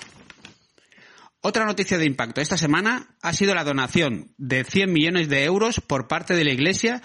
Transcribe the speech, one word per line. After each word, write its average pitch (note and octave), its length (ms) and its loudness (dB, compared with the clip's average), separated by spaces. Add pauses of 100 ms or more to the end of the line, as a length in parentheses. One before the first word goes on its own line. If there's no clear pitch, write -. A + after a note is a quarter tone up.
(1400)
Otra A3 240 0
noticia G3+ 320 -2
de D#3+ 80 2
impacto B2+ 340 -2
esta D#3 180 -2
semana F3+ 640 0
ha E3+ 120 -4
sido G3 200 2
la E3 120 0
donación C#3 720 0
de C3 260 0
cien F#3+ 300 0
millones E3 340 2
de C#3 160 2
euros G3+ 380 0
por C3 260 -4
parte E3+ 300 -2
de D#3+ 80 2
la C#3+ 80 2
Iglesia F#3+ 520 0